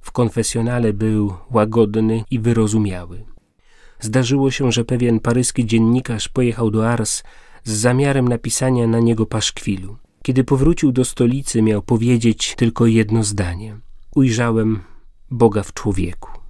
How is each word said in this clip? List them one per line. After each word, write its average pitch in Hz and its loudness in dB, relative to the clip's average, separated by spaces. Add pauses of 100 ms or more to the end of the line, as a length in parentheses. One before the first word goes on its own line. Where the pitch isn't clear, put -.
W - -16
konfesjonale 117 0
był 107 0 (180)
łagodny 110 2
i 123 -2
wyrozumiały. 104 0 (760)
Zdarzyło 131 2
się, 131 0
że 113 0
pewien 120 2
paryski 123 0
dziennikarz 113 0
pojechał 117 0
do 110 0
Ars 113 -2 (400)
z 117 -6
zamiarem 127 2
napisania 120 0
na 113 2
niego 117 2
paszkwilu. 101 -4 (260)
Kiedy 131 2
powrócił 139 2
do 127 0
stolicy, 123 0
miał 110 2
powiedzieć 117 0
tylko 117 2
jedno 113 2
zdanie: 101 -4 (380)
„Ujrzałem 113 2 (520)
Boga 113 4
w - -12
człowieku”. 90 -4 (200)